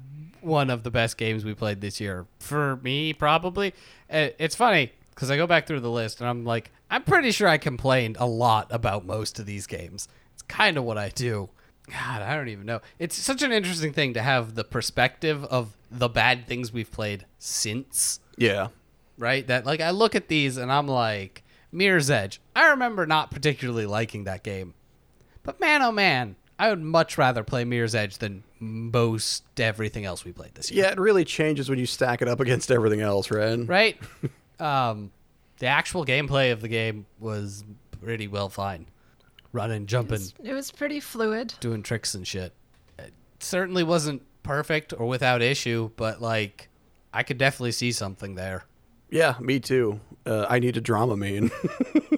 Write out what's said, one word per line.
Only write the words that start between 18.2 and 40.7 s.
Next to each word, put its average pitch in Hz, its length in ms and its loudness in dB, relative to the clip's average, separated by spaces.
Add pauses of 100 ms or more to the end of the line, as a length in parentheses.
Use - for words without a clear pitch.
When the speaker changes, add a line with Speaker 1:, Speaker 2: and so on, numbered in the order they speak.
Speaker 2:
Yeah. 101 320 2 (500)
Speaker 1:
Right? 123 280 -2
That, 123 200 0
like, 156 140 0
I 160 100 0
look 208 240 2
at 202 140 0
these, 143 280 2
and 127 160 -2
I'm 143 160 2
like, 113 540 -2 (280)
Mirror's 170 400 4
Edge. 101 300 0 (160)
I 311 140 8
remember 240 360 2
not 156 240 2
particularly 123 560 -2
liking 104 380 -2
that 95 180 -8
game. 95 320 -8 (680)
But - 180 -8
man, 302 220 4
oh 233 100 2
man, 139 440 2 (220)
I 214 120 4
would 180 120 -2
much 160 360 2
rather 127 260 4
play 120 200 -2
Mirror's 120 300 0
Edge 104 240 -2
than 101 260 -6 (140)
most 113 840 0 (160)
everything 107 460 -2
else 87 180 -8
we 87 80 -14
played - 220 -18
this - 160 -8
year. 196 160 4
Speaker 2:
Yeah, 190 60 4
it 190 60 -4
really 190 260 6
changes 147 440 0
when 135 100 0
you 123 80 0
stack 123 360 0
it 123 60 2
up 120 120 0
against 123 300 2
everything 110 320 4
else, 101 280 0
right? 110 280 0 (100)
Speaker 1:
Right? 202 300 4 (240)
<laughs> - 80 -4 (300)
Um, 123 500 0 (480)
the 131 80 -4
actual 151 400 0
gameplay 135 460 2
of 110 80 -2
the 113 80 -8
game 110 380 -2 (120)
was 104 460 -8 (360)
pretty 107 280 -6
well 101 200 -2
fine. 95 380 -6 (640)
Running, 107 340 -4
jumping. 117 280 0
Speaker 3:
It 104 60 -4
was, 95 140 -12 (100)
it - 80 -8
was 269 180 -8